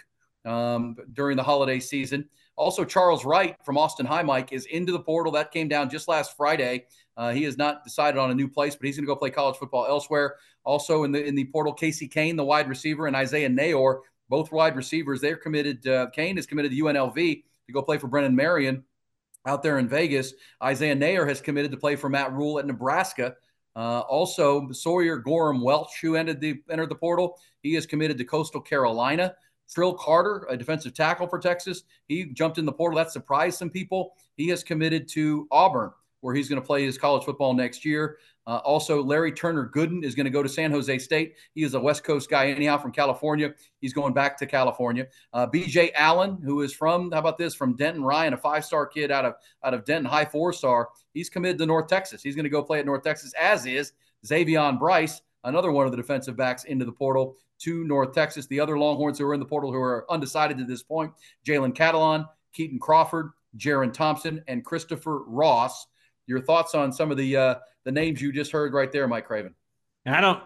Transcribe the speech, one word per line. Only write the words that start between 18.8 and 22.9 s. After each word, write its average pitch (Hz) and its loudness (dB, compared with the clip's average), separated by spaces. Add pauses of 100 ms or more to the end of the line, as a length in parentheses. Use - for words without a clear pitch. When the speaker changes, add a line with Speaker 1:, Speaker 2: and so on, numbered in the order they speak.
Speaker 1:
out 143 -2
there 147 2
in 123 2
Vegas. 139 0 (300)
Isaiah 139 0
Nayor 156 2
has 135 -2
committed 143 -2
to 131 -8
play 143 0
for 139 -6
Matt 135 -2
Rhule 147 -2
at 139 -4
Nebraska. 131 -2 (420)